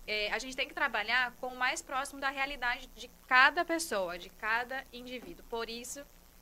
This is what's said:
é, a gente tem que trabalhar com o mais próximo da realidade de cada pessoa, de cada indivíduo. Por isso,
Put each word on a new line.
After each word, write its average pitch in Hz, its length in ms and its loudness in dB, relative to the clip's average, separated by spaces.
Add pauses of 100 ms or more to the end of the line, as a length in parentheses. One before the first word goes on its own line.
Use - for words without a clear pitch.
é, 208 260 -2
a 220 80 0
gente 262 160 -8
tem 269 120 -2
que - 60 -16
trabalhar 240 640 2
com 262 80 -4
o 254 100 -8
mais 262 240 0
próximo 277 380 -6
da 277 100 -2
realidade 269 640 -2
de - 140 -14 (180)
cada 285 360 8
pessoa, 214 540 0
de 180 120 -14
cada 240 600 -2
indivíduo. 240 580 -12
Por 226 200 -4
isso, 240 320 -10 (400)